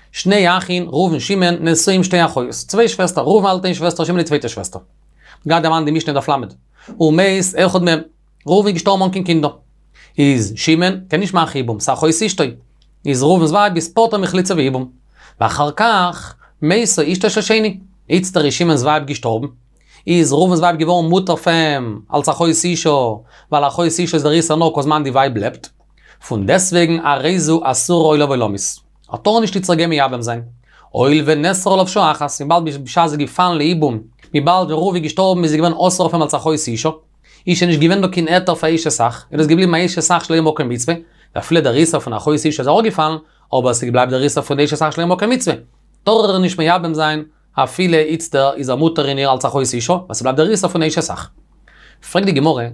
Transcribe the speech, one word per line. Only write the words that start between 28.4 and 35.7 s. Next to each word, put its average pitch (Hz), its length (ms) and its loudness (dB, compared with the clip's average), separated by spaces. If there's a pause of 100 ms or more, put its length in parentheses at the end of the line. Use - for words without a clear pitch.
איז. - 260 -8 (300)
האט - 180 -4
ער 220 120 4
נישט 220 140 -2
די 202 60 0
צוגענומען 170 300 0
מייבם 135 320 0
זיין. 117 200 -6 (480)
הואיל 143 360 2
ונסר 175 480 0
עליו 190 140 2
שעה 185 240 2
אחת, 147 180 -4 (120)
מבעלד 151 420 0
בשעה 165 240 0
זי 151 100 -2
געפאלן 170 400 0
לאיבום, 147 420 2 (340)
מבעלד 156 380 2
ווען 156 80 -2
ראובן 180 200 0
געשטארבן 185 440 0
איז, 156 80 2
זי 156 60 0
געווען 165 160 2 (140)